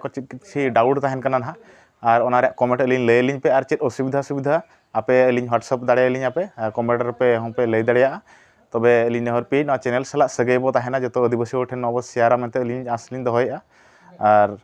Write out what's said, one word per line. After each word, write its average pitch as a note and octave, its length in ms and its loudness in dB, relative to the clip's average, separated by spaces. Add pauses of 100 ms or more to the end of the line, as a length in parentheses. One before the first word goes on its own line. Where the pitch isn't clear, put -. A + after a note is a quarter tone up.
ᱪᱮᱫ C3 240 -10
ᱠᱤᱪᱷᱤ C3 440 -6
ᱰᱟᱣᱩᱴ B2 280 4
ᱛᱟᱦᱮᱱ C3 220 -4
ᱠᱟᱱᱟ C3 180 -2
ᱱᱟᱦᱟᱜ, C3+ 160 -10 (460)
ᱟᱨ A#2 200 4
ᱚᱱᱟ B2 200 2
ᱨᱮᱭᱟᱜ - 140 0
ᱠᱚᱢᱮᱱᱴ B2 240 0
ᱟᱹᱞᱤᱧ B2+ 260 2
ᱞᱟᱹᱭ A#2 140 6
ᱟᱹᱞᱤᱧ C3 200 -2
ᱯᱮ, D#3 100 0
ᱟᱨ C3 140 2
ᱪᱮᱫ C#3 160 -4
ᱚᱥᱩᱵᱤᱫᱷᱟ C3+ 420 -2
ᱥᱩᱵᱤᱫᱷᱟ C#3+ 400 -2 (320)
ᱟᱯᱮ A#2 200 0 (140)
ᱟᱹᱞᱤᱧ B2 200 0
WhatsApp A#2 380 -2
ᱫᱟᱲᱮᱭᱟᱞᱤᱧᱟ B2+ 480 2
ᱯᱮ, F#3 200 -4
ᱟᱨ A2 180 -6
ᱠᱚᱢᱮᱱᱴ A#2+ 300 -2
ᱨᱮᱯᱮ A#2+ 240 -2 (120)
ᱦᱚᱸᱯᱮ A2+ 280 -4
ᱞᱟᱹᱭ A2+ 160 0
ᱫᱟᱲᱮᱭᱟᱜᱼᱟ᱾ C3 380 0 (520)
ᱛᱚᱵᱮ A#2 180 2 (160)
ᱟᱹᱞᱤᱧ A#2+ 180 -2
ᱱᱮᱦᱚᱨ A#2+ 200 -2
ᱯᱮ C#3 200 0
ᱱᱚᱣᱟ C#3 140 -2
ᱪᱮᱱᱮᱞ B2+ 260 -2
ᱥᱟᱞᱟᱜ C#3 260 0
ᱥᱟᱹᱜᱟᱹᱭ B2 280 0
ᱵᱚ C3 140 0
ᱛᱟᱦᱮᱱᱟ, B2 280 -2
ᱡᱚᱛᱚ B2+ 240 -2
ᱟᱹᱫᱤᱵᱟᱹᱥᱤ A#2 320 -2
ᱦᱚᱲ B2+ 100 -2
ᱴᱷᱮᱱ B2+ 140 -10
ᱱᱚᱣᱟ A#2+ 140 -4
ᱵᱚ B2 60 -2
ᱥᱮᱭᱟᱨᱟ A#2+ 380 2
ᱢᱮᱱᱛᱮ B2 220 -6
ᱟᱹᱞᱤᱧ B2 280 -6
ᱟᱸᱥ A#2 220 -8
ᱞᱤᱧ B2+ 140 -10
ᱫᱚᱦᱚᱭᱮᱜᱼᱟ᱾ B2 360 -2 (580)
ᱟᱨ G#2 300 4 (140)